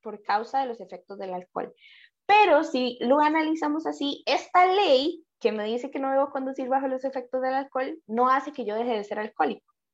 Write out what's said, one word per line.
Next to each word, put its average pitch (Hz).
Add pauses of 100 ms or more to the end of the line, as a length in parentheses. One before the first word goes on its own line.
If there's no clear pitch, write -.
Por 208
causa 226
de 269
los 233
efectos 185
del 190
alcohol. - (520)
Pero 381
si 254
lo 262
analizamos 311
así, 285
esta 359
ley 339 (160)
que 214
me 214
dice 240
que 294
no 269
debo 277
conducir 262
bajo 269
los 262
efectos 262
del 262
alcohol 269
no 240
hace 277
que 254
yo 208
deje 240
de 208
ser 208
alcohólico. 220 (220)